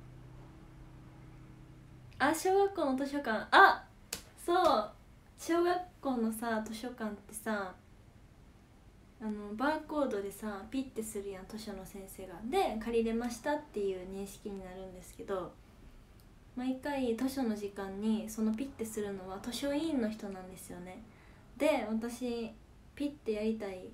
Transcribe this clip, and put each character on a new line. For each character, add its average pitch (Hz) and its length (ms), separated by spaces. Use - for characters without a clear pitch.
あ、 294 160
小 381 300
学 392 100
校 330 180
の 254 40
図 277 100
書 285 120
館。 220 320
あ、 - 340
そ 349 100
う。 320 360
小 339 240
学 359 380
校 262 160
の 226 160
さ、 226 340
図 226 80
書 254 160
館 220 200
っ 202 40
て - 200
さ、 202 400
あ 240 40
の、 208 320
バ 285 200
ー 311 100
コ 302 180
ー 247 40
ド 202 140
で 196 100
さ、 214 380
ピ 269 100
ッ 262 100
て 226 120
す 214 180
る 196 120
や 185 100
ん、 196 40
図 214 120
書 208 160
の 190 100
先 190 240
生 185 180
が。 180 80
で、 269 380
「借 233 160
り 226 60
れ 226 80
ま 240 160
し - 120
た」 294 160
っ 302 60
て - 180
い 196 220
う 180 80
認 196 160
識 - 240
に 196 140
な 180 80
る 190 140
ん 185 80
で 185 80
す - 120
け - 100
ど、 180 280
毎 262 200
回 262 400
図 262 120
書 269 140
の 220 120
時 202 160
間 196 300
に 220 300
そ 220 120
の 220 120
ピ 269 100
ッ 269 60
て - 140
す 220 160
る 202 120
の 185 160
は 190 120
図 240 120
書 285 220
委 320 160
員 269 100
の 220 80
人 214 220
な 185 100
ん 185 100
で 185 60
す - 140
よ 175 100
ね。 185 220
で、 277 300
私、 233 680
ピ 285 120
ッ 277 120
て - 140
や 208 100
り 220 160
た 202 120
い 185 240